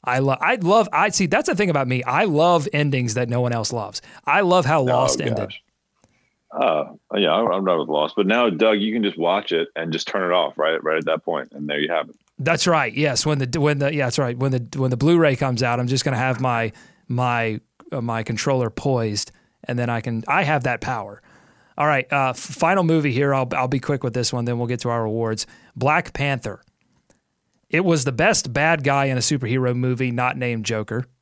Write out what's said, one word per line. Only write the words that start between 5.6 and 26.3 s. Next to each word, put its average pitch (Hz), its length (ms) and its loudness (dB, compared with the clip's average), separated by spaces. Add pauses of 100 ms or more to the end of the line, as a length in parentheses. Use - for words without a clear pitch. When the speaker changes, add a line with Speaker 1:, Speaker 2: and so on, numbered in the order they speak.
Speaker 2:
Uh, 87 420 0 (220)
yeah, 95 160 2
I'm, 107 200 2
I'm 95 140 -2
done 87 140 2
with 71 100 -4
Lost. 76 260 0
But 98 120 2
now, 117 220 2
Doug, 107 300 2
you 107 140 -2
can 113 100 0
just 95 140 -2
watch 87 340 0
it 82 240 0
and 82 160 -6
just 78 160 -4
turn 92 220 -2
it 90 40 2
off 82 240 0
right, 78 260 0
right 78 140 0
at 71 80 -4
that 78 200 -2
point, 73 280 -6
and 73 140 -10
there 73 120 -4
you 76 120 -2
have 73 180 -2
it. - 60 -20 (220)
Speaker 1:
That's 160 300 0
right. 147 260 0
Yes, 135 320 -2
when 151 140 0
the, 127 200 -4
when 147 200 2
the, 143 140 0
yeah, 143 120 0
that's 123 140 -2
right. 120 180 -2
When 135 140 0
the, 123 160 -2 (120)
when 131 120 0
the 123 60 -2
Blu-ray 151 380 4
comes 123 280 -2
out, 120 160 0
I'm 123 80 -2
just 131 180 0
gonna 131 120 0
have 127 220 0
my, 117 320 0 (360)
my, 120 520 -2 (320)
uh, 135 100 -4
my 117 220 -4
controller 123 460 0
poised, 113 600 -2 (320)
and 120 160 -4
then 120 100 -2
I 117 120 -2
can, 113 260 -6
I 165 160 2
have 143 200 0
that 123 180 -2
power. 104 400 -8 (540)
All 147 120 0
right, 139 260 2
uh, 135 180 2
f-, 120 60 -8
final 175 460 0
movie 160 300 2
here. 139 200 2
I'll, 131 220 0
I'll 131 120 0
be 135 120 0
quick 135 240 -2
with 120 100 -2
this 120 180 -2
one, 120 140 -4
then 120 140 -2
we'll 120 80 -2
get 120 140 -4
to 123 80 -4
our 117 160 0
awards. 110 420 -2 (280)
Black 147 380 0
Panther. 135 480 -4 (1120)